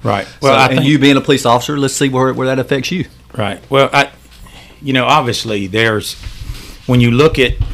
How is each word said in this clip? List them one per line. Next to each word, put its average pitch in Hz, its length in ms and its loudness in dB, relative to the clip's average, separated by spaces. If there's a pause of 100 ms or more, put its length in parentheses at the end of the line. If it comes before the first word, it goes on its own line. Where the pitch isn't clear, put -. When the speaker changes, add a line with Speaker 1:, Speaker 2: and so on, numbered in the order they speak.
Speaker 1:
Right. 101 240 -2 (160)
Well, 135 120 2
Speaker 2:
So, 135 40 4
Speaker 1:
I 131 100 4
Speaker 2:
and 131 100 0
Speaker 1:
think 127 100 2
Speaker 2:
you 147 100 4
being 139 200 4
a 131 40 0
police 135 240 0
officer, 120 320 0
let's 135 160 -2
see 143 140 0
where, 131 260 0
where 131 140 -4
that 131 100 -2
affects 131 320 -4
you. 180 160 -4 (320)
Speaker 1:
Right. 101 220 -4 (100)
Well, 135 220 2
I, 143 160 2 (720)
you 135 120 -4
know, 127 120 0
obviously 117 600 -2
there's, 107 480 -2 (680)
when 123 160 2
you 120 100 4
look 147 260 2
at 123 180 2 (180)